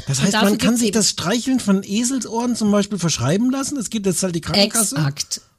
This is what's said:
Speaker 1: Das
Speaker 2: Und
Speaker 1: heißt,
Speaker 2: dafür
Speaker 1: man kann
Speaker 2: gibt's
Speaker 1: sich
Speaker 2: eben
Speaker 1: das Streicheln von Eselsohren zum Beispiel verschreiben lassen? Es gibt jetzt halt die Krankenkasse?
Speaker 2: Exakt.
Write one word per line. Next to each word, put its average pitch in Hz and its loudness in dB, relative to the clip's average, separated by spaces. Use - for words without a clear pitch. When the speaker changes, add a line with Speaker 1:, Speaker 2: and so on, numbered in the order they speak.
Speaker 1:
Das 135 -2
Speaker 2:
Und - 0
Speaker 1:
heißt, 208 2
Speaker 2:
dafür 214 4
Speaker 1:
man 208 0
kann 220 0
Speaker 2:
gibt's 233 2
Speaker 1:
sich 233 2
Speaker 2:
eben 190 2
Speaker 1:
das 214 2
Streicheln 240 0
von 196 2
Eselsohren 233 -2
zum 214 2
Beispiel 202 0
verschreiben 165 0
lassen? 277 -4
Es 226 -6
gibt 214 -4
jetzt 190 0
halt 180 -2
die 160 -4
Krankenkasse? 208 0
Speaker 2:
Exakt. - -4